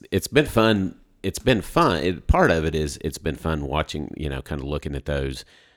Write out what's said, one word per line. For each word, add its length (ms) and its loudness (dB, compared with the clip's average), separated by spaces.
it's 160 0
been 200 2
fun 520 2
it's 160 -4
been 220 2
fun. 420 2
It, 240 -2
part 240 6
of 140 2
it 100 0
is 260 -2
it's 160 -6
been 180 -4
fun 300 -2
watching, 520 -4
you 120 -4
know, 120 -6
kinda 240 -6
looking 300 -4
at 100 -8
those, 400 -4